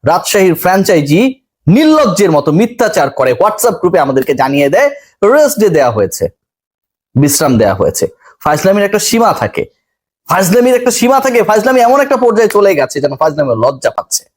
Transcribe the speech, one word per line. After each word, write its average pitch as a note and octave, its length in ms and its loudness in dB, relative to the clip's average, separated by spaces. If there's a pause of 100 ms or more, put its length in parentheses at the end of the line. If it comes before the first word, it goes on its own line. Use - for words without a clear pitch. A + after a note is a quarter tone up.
রাজশাহীর F3+ 500 0
ফ্র্যাঞ্চাইজি F3+ 840 0 (260)
নির্লজ্জের A#3 640 2
মতো D3 220 0
মিথ্যাচার F#3+ 580 0
করে, B2+ 220 -2
WhatsApp G#3 400 -2
গ্রুপে F3 260 -2
আমাদেরকে C3+ 360 0
জানিয়ে C#3 340 0
দেয়, B3+ 220 2 (340)
রেস্ট C4 360 2
ডে G#3+ 80 2
দেয়া C3+ 220 2
হয়েছে, G#2 380 -4 (880)
বিশ্রাম C#3+ 440 0
দেয়া G2 160 2
হয়েছে। E2+ 320 -2 (380)
ফাজলামির F#3+ 400 0
একটা G3+ 140 -2
সীমা A3+ 340 0
থাকে, - 320 -6 (640)
ফাজলামির A#3+ 460 2
একটা B3 160 0
সীমা B3+ 300 0
থাকে। B3 220 0
ফাজলামি A3 380 0
এমন B3+ 200 2
একটা C#4 160 0
পর্যায়ে A3+ 320 0
চলে G3+ 260 2
গেছে, C#3 260 -4
যেন C#3 160 -4
ফাজলামি D3 340 -2
লজ্জা B2 400 -2
পাচ্ছে। - 340 -10 (120)